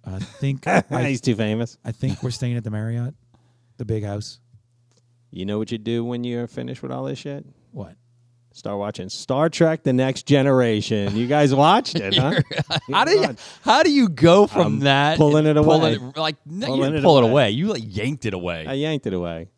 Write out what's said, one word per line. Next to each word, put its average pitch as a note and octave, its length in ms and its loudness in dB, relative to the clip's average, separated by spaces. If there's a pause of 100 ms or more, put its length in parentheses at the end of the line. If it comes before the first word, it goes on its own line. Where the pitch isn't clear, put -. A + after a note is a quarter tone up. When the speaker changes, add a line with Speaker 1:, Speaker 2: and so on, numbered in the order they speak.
(140)
Speaker 1:
I F#2+ 40 -8
think - 480 -6
Speaker 2:
<laughs> - 0 -
Speaker 1:
I, D3+ 420 0
Speaker 2:
He's C3 120 -4
too B2 140 0
famous. A2 500 -4
Speaker 1:
I A#2 80 -10
think A2+ 300 -6
we're C3 80 -6
staying A#2+ 260 -6
at A2+ 80 -8
the A2+ 60 -8
Marriott, A#2 440 -6 (640)
the B2 80 -10
big A2 200 -4
house. G#2 360 -10 (920)
Speaker 2:
You F2+ 140 -10
know G#2 140 -4
what A2 120 -6
you A#2 80 -6
do A#2 260 -4
when A#2+ 200 -8
you're A#2+ 220 -6
finished B2 360 -12
with C3 100 -10
all C3 120 -8
this C3+ 140 -8
shit? C#3+ 260 -12 (280)
Speaker 1:
What? F2+ 220 -16 (580)
Speaker 2:
Start G2+ 260 -10
watching G2+ 300 -8
Star C#3+ 420 -2
Trek: D#3+ 340 0
The C3+ 80 0
Next C3 340 -2
Generation. A#2 880 2
You A#2 120 -2
guys C#3+ 280 2
watched E3+ 420 4
it, G2 200 -2
huh? C#3+ 240 0 (240)
Speaker 3:
<laughs> - 260 -6
How G#3 140 2
do E4 80 0
you, G4 140 4
Speaker 2:
God. B2 120 -6 (240)
Speaker 3:
how C4+ 200 4
do E4+ 100 4
you C4 160 4
go E3+ 400 6
from F#3 180 2
Speaker 2:
I'm C#3+ 140 -2
Speaker 3:
that C#3+ 380 2
Speaker 2:
pulling D3+ 280 4
Speaker 3:
and D3+ 120 4
Speaker 2:
it D3+ 40 4
Speaker 3:
pull D#3 180 6
Speaker 2:
away. D#3 140 2
Speaker 3:
it, B2+ 220 -10
like, D#3 200 -4 (100)
not, E3+ 220 -12
you C3 60 -4
Speaker 2:
Pulling C3+ 80 0 (100)
Speaker 3:
didn't D#3 40 -2
Speaker 2:
it C#3+ 80 -2
Speaker 3:
pull D3+ 140 6
it B2 60 6
Speaker 2:
away. A2+ 60 4
Speaker 3:
away. B2 200 4
You, D3+ 180 -2
like, D#3 180 -6
yanked A2 380 -6
it G#2 100 -4
away. E2+ 320 -6
Speaker 2:
I C3+ 60 -8
yanked D3 340 -4
it G#2 60 -2
away. E2+ 460 -6